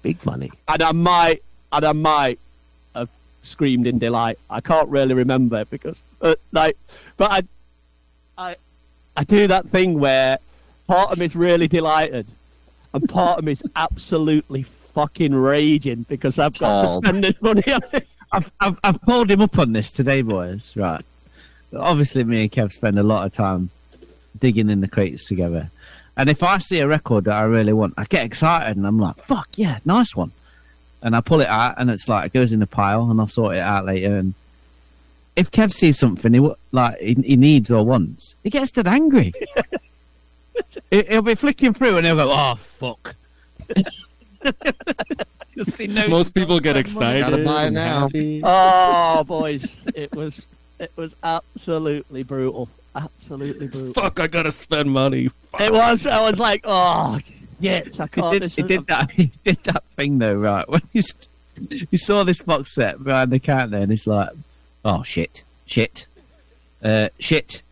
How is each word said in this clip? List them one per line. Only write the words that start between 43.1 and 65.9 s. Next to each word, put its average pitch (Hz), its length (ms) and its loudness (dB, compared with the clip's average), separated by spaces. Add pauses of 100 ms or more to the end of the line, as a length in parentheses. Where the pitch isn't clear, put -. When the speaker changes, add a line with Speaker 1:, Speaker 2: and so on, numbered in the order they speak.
Speaker 3:
<laughs> - 60 -8 (1800)
'Cause - 220 -8
he 220 100 -8
knows 214 200 -2
Speaker 4:
Most 165 180 2
Speaker 3:
he's - 80 -12
got 190 60 2
Speaker 4:
people 175 200 2
get 139 280 0
Speaker 3:
some 208 120 -10
money. 123 200 0
Speaker 4:
excited 151 240 0
Speaker 1:
Gotta - 0 -
buy 151 200 0
it - 20 0
Speaker 4:
and 160 80 -2
Speaker 1:
now. 160 260 -2
Speaker 4:
happy. 151 440 -4
Speaker 2:
Oh, 180 800 4
boys, 156 420 -6 (280)
it 147 200 -10
was, 151 280 -10 (360)
it 170 180 -12
was 160 260 -12
absolutely 156 1040 -6
brutal. 131 440 -6 (280)
Absolutely 143 720 -12
brutal. 131 260 -12
Speaker 4:
Fuck, 190 260 -4
I 160 60 0
gotta 160 260 -4
spend 147 380 -4
money. 131 380 0 (240)
Fuck. - 80 -10
Speaker 2:
It 214 120 2
was, 226 340 2
I 220 220 0
was 202 100 0
like, 214 260 0
Oh, 175 540 0 (440)
shit, 185 380 -4
I 156 40 -6
Speaker 3:
He 147 40 -10
Speaker 2:
can't 170 240 -2
Speaker 3:
did, 196 100 0
Speaker 2:
listen 175 220 -4
Speaker 3:
he 185 40 -6
did 190 120 0
Speaker 2:
to 139 60 -14
Speaker 3:
that, 143 240 -2
<laughs> - 20 -20
he 170 180 2 (140)
did 185 200 0
that - 200 -4 (120)
thing, 143 220 -2
though, 107 160 2
right? 101 340 -2
When 156 140 0 (100)
he 233 80 0
s-, - 120 -4 (800)
he 185 60 0
saw 202 280 0
this 180 180 0
box 147 320 -4
set 117 280 -2
behind 131 280 0
the 131 100 2
counter 127 380 -2
and 101 120 0
he's 107 160 0
like, 104 240 0 (540)
"Oh, 101 200 0
shit, - 380 -8 (240)
shit, - 400 -4 (760)